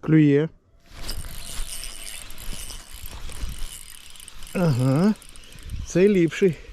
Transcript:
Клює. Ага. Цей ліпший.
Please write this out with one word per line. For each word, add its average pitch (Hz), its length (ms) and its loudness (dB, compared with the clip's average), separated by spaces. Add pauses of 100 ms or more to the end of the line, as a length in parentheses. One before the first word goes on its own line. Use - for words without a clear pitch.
Клює. 151 420 6 (4000)
Ага. 151 600 4 (720)
Цей 185 240 6
ліпший. 180 460 4 (180)